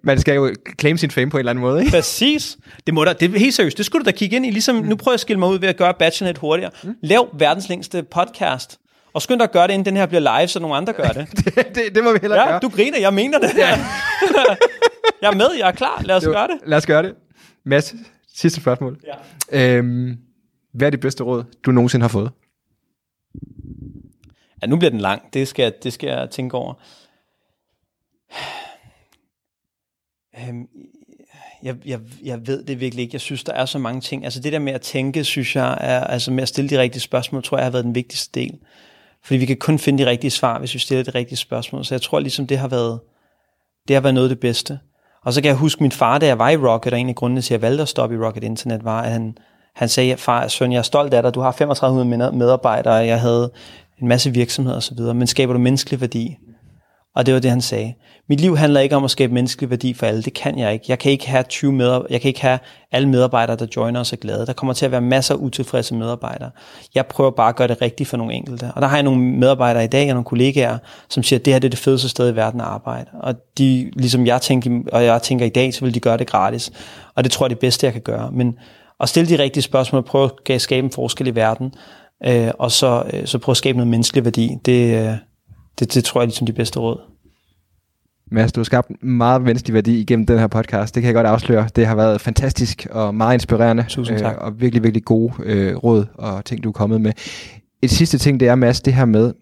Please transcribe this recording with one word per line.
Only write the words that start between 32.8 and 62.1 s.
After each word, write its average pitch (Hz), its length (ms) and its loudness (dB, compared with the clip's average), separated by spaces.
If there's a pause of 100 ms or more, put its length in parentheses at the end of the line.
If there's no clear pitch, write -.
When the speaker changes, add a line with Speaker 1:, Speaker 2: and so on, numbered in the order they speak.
Speaker 2:
virkelig 127 220 -6
ikke. 120 120 -10
Jeg 131 60 -10
synes, - 240 -10
der 147 80 -8
er 127 120 -2
så 135 140 -8
mange 127 220 -6
ting. - 240 -10
Altså, 123 160 -10
det 147 120 -6
der 156 60 -4
med 139 140 -4
at 127 80 -8
tænke, 135 440 -4
synes - 320 -4
jeg, 131 240 -2
er, 127 240 -2
altså, 123 260 -4
med 131 120 -2
at 127 60 -4
stille 139 220 -4
de 143 80 0
rigtige 127 240 0
spørgsmål, 127 400 -6
tror - 160 -4
jeg 131 80 0
har 127 40 -2
været 123 140 -2
den 120 100 -4
vigtigste - 460 -6
del. 123 120 -6 (720)
Fordi 135 140 0
vi 127 80 0
kan 131 100 -2
kun 156 220 0
finde 139 260 2
de 123 60 4
rigtige 123 200 -2
svar, 120 280 -2
hvis 131 160 -8
vi 123 40 -10
stiller 127 260 -2
de 131 60 -8
rigtige 123 280 -6
spørgsmål. 123 460 -8
Så 131 100 -6
jeg 123 80 -4
tror 151 180 -2
ligesom, 139 260 -6
det 135 120 -2
har 135 100 -4
været, 117 320 -2 (880)
det 139 80 4
har 135 40 4
været 135 140 2
noget 127 140 2
af 127 80 -2
det - 40 -12
bedste. 131 380 -4 (460)
Og 123 80 -2
så 139 100 2
kan 147 60 2
jeg 139 80 4
huske 147 260 0
min 135 100 2
far, 131 260 2
da 156 80 2
jeg 127 120 2
var 120 120 4
i 160 60 4
Rocket, 120 360 0
og 120 80 -2
en 123 80 -2
af 123 60 -4
grundene 123 260 -2
til, 120 140 -2
at 110 80 -2
jeg - 0 -
valgte 131 200 0
at 139 60 -4
stoppe 117 260 -2
i 113 40 -6
Rocket 110 260 -4
Internet, 113 400 -6
var, 113 180 -4
at 117 100 -4
han, 113 220 -6 (400)
han 120 140 -2
sagde: 127 280 2
"Far, 120 320 0
søn, 123 240 -2
jeg 123 60 2
er 117 40 0
stolt 143 320 0
af 120 80 4
dig. 123 120 2
Du 127 60 -4
har 131 120 0
femogtredive 139 420 0 (100)
hundrede 120 140 0
med-, 123 140 0
medarbejdere, 120 640 2
og 113 120 2
jeg 117 140 2
havde 120 320 0 (500)
en 123 60 0
masse 123 220 2
virksomheder 123 460 0
og 123 60 -6
så - 120 -10
videre. 120 200 -4
Men 123 120 2
skaber 127 260 0
du 123 60 2
menneskelig 127 420 0
værdi?" 120 360 -6 (800)
Og 123 120 2
det 131 80 4
var 127 60 2
det, 127 100 2
han 123 100 2
sagde. 113 340 -6 (340)
"Mit 143 120 2
liv 175 160 4
handler 147 240 4
ikke 139 160 2
om 139 80 2
at 131 60 -2
skabe 123 240 0
menneskelig 123 360 -2
værdi 123 240 -2
for 120 120 -4
alle. 110 160 -2
Det 131 120 -8
kan - 240 -6
jeg 107 140 0
ikke. 107 160 -6
Jeg 127 100 0
kan 139 140 2
ikke 135 160 -2
have 131 140 0
tyve 139 300 -2
medar-, 127 380 2